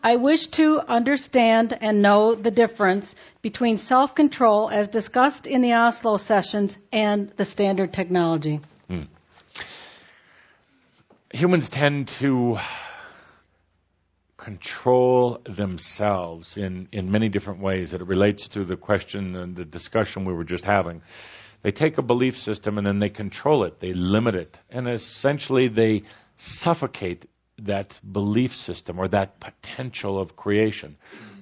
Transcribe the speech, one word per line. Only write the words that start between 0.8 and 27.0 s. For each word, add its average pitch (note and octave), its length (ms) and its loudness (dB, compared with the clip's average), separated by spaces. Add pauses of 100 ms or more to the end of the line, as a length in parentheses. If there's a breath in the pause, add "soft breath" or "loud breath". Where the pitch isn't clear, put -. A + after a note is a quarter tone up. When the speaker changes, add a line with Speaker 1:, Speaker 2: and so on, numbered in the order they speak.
Speaker 1:
and G#3+ 200 2
know G#3 320 6
the G#3+ 180 -2
difference G3+ 640 2 (260 loud breath)
between A3+ 340 0
self-control A3+ 920 4
as G#3 180 0
discussed B3 580 0
in C4 160 2
the A#3+ 120 4
Oslo A#3 420 2
sessions G3+ 640 0 (160)
and G#3 420 0
the G3+ 80 -2
standard G3 480 0
technology. E3 720 0 (260)
Speaker 2:
Hmm. F2 160 -6 (2250 loud breath)
Humans D#3+ 360 2
tend C#3+ 400 0 (120)
to B2 380 0 (1800 loud breath)
control B2 1040 2
themselves F#2 1120 -4
in, F#2 380 -6
in F#2+ 180 -4
many A2 160 2
different G2 320 -4
ways. F#2+ 320 -4
It F2+ 100 -8
relates G2 480 0
to G2+ 140 -6
the F2 140 -6
question G2 580 -2
and F2+ 180 -10
the F2 120 -12
discussion F#2+ 580 -4
we F#2 100 -4
were E2 120 -6
just F2 180 -6
having. F2 380 0 (600 loud breath)
They G#2 100 -2
take D#3 260 0
a - 40 0
belief B2 360 0
system G#2 400 -6
and G2+ 100 -2
then G2+ 120 0
they G#2 100 0
control G#2+ 560 0
it. - 160 -10
They F#2 100 -6
limit G2 440 0
it. E2+ 220 -8 (120)
And B2 180 -8
essentially B2+ 800 0
they G#2+ 360 2 (340 soft breath)
suffocate - 880 -6 (400)